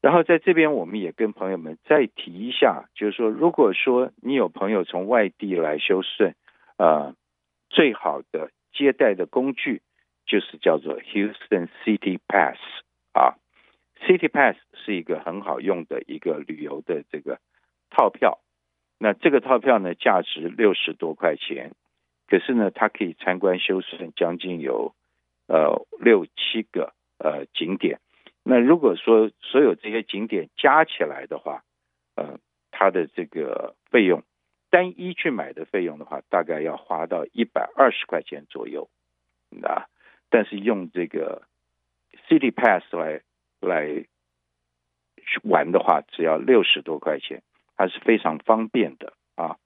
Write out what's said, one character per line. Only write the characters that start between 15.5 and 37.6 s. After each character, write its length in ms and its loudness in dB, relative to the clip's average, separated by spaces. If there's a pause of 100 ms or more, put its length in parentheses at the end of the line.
用 260 -4
的 160 -8
一 160 -14
个 280 -6
旅 100 -12
游 260 -12
的 280 -8
这 100 -10
个 180 -10 (500)
套 220 2
票， 300 -2 (580)
那 160 0
这 160 0
个 100 4
套 180 0
票 200 2
呢， 160 -4
价 260 2
值 340 -8
六 200 4
十 180 -6
多 220 -6
块 220 -2
钱， 360 -12 (560)
可 100 4
是 140 -2
呢， 180 2
它 180 0
可 160 -4
以 100 -6
参 240 -4
观 200 0
休 220 -2
斯 160 -14
顿 180 -14
将 220 -2
近 240 -8
有， 340 -4 (540)
呃， 380 2 (120)
六 280 6
七 440 -6
个， 220 -4 (240)
呃， 380 -4
景 240 -4
点。 220 -2 (460)
那 120 6
如 200 6
果 160 4
说 360 4 (100)
所 220 2
有 120 4
这 160 -10
些 120 -4
景 240 -8
点 320 -4
加 260 4
起 180 -4
来 240 -6
的 120 -10
话， 240 -10 (520)
呃， 240 -8 (320)
它 200 2
的 160 -2
这 180 -10
个 500 -8 (160)
费 140 4
用， 180 2 (460)
单 320 2
一 140 -8
去 160 -4
买 240 -8
的 100 -12
费 180 -4
用 160 -6
的 60 -16
话， 240 -12
大 140 0
概 180 -4
要 160 -4
花 300 -8
到 260 -4
一 120 -2
百 300 -4